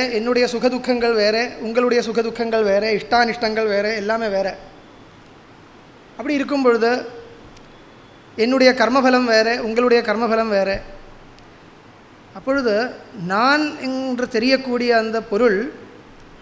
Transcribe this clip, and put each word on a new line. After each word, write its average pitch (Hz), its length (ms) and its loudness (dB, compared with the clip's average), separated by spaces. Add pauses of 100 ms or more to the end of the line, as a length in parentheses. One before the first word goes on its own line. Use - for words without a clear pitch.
(180)
என்னுடைய 247 340 0
சுகதுக்கங்கள் 240 680 0
வேற, 214 160 2 (280)
உங்களுடைய 240 420 0
சுகதுக்கங்கள் 226 640 -2
வேற, 202 120 2 (160)
இஷ்டானிஷ்டங்கள் 220 760 0
வேற, 202 140 0 (140)
எல்லாமே 220 340 -2
வேற. 196 120 0 (1700)
அப்படி 277 220 -4
இருக்கும் 277 260 -2
பொழுது 233 260 4 (1500)
என்னுடைய 254 360 4
கர்மபலம் 254 600 2
வேற, 220 140 4 (140)
உங்களுடைய 240 400 2
கர்மபலம் 220 560 0
வேற. 190 120 0 (1700)
அப்பொழுது 262 360 0 (580)
நான் 269 320 2 (220)
என்று 262 400 -4 (100)
தெரியக்கூடிய 247 640 0
அந்த 220 240 0
பொருள், 214 360 2 (840)